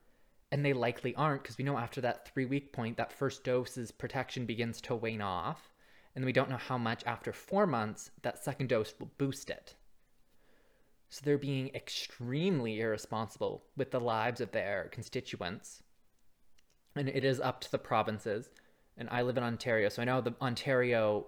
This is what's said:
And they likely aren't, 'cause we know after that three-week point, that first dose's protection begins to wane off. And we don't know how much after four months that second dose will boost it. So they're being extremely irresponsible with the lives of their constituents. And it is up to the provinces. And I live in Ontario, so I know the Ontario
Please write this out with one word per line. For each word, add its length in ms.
And 120
they 100
likely 420
aren't, 280
'cause 140
we 60
know 160
after 220
that 260
three-week 440
point, 260
that 140
first 320
dose's 460
protection 560
begins 360
to 120
wane 300
off. 500
And 80
we 100
don't 180
know 60
how 200
much 300
after 260
four 320
months 460
that 220
second 260
dose 300
will 180
boost 320
it. 240
So 140
they're 160
being 340
extremely 1080
irresponsible 840
with 140
the 100
lives 400
of 120
their 380
constituents. 920
And 140
it 160
is 140
up 220
to 100
the 80
provinces. 720
And 140
I 140
live 140
in 60
Ontario, 460
so 140
I 20
know 160
the 180
Ontario 880